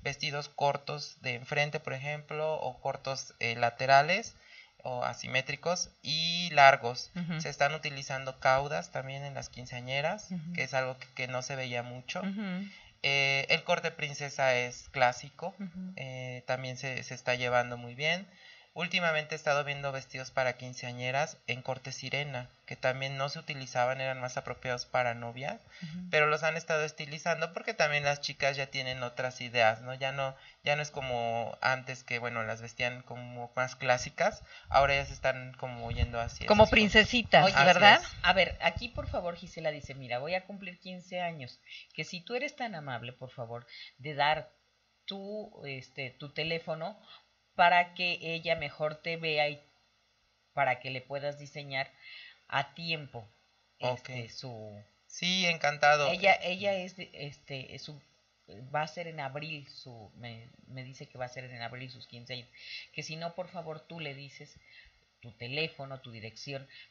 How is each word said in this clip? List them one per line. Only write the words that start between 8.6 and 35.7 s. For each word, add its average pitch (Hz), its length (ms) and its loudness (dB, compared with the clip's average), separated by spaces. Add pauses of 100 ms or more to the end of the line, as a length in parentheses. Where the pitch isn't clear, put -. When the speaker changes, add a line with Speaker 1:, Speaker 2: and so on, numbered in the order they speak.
Speaker 1:
también 135 340 -6
en 139 100 -10
las 127 140 -8
quinceañeras, 131 840 -4
Speaker 2:
Ujú. 170 240 -6
Speaker 1:
que 131 100 -2
es 131 100 -6
algo 131 240 0
que, - 160 -16
que 127 140 -4
no 127 140 -2
se 139 140 -4
veía 123 260 -2
mucho. 123 380 -8
Speaker 2:
Ujú. 196 460 -4 (380)
Speaker 1:
Eh, 139 440 4
el 165 160 2
corte 170 260 2
princesa 143 680 0
es 123 360 -4
clásico, 139 680 0
Speaker 2:
Ujú. 185 380 -8
Speaker 1:
eh, 127 500 -8
también 127 300 -4
se, 131 260 -6
se 127 120 -10
está 123 200 -2
llevando 123 420 2
muy 120 200 -12
bien. 165 300 0 (480)
Últimamente 165 600 0
he - 20 -4
estado 147 280 2
viendo 139 280 -4
vestidos 131 380 -8
para 127 240 0
quinceañeras 127 840 -4 (100)
en 123 140 -4
corte 131 320 -8
sirena, 131 560 -6 (160)
que - 100 -10
también 135 440 -2
no 139 100 0
se 160 100 -8
utilizaban, 131 640 -2
eran 131 200 -2
más 127 180 -4
apropiados 127 480 -4
para 123 280 0
novia, 123 440 -8 (240)
Speaker 2:
Ujú. 175 280 -10
Speaker 1:
pero 151 160 6
los 151 160 2
han 160 140 2
estado 165 280 0
estilizando 156 680 -4
porque - 220 -6
también 147 300 2
las 143 180 0
chicas 139 340 0
ya 139 120 -2
tienen 131 340 -4
otras 127 400 -4
ideas, 117 400 4
¿no? 123 120 -8
Ya 135 180 -4
no, 135 220 -2 (300)
ya 147 120 4
no 151 60 -2
es 147 80 -6
como 117 680 -2
antes 131 420 0
que, 120 160 -4
bueno, 117 260 -4
las 110 180 -6
vestían 123 400 -4
como 123 540 -12
más 127 200 -2
clásicas, - 640 0 (280)
ahora 139 240 6
ya 139 100 2
se 139 80 -10
están 127 460 -2
como 120 320 -6